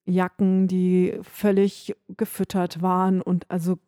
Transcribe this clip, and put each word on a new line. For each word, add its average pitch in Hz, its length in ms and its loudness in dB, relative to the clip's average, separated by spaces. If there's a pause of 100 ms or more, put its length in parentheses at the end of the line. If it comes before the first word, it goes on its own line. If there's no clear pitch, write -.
Jacken, 185 640 2
die 180 540 2
völlig 196 760 0 (140)
gefüttert 185 720 -4
waren 185 400 2
und 180 280 -2
also 180 380 -2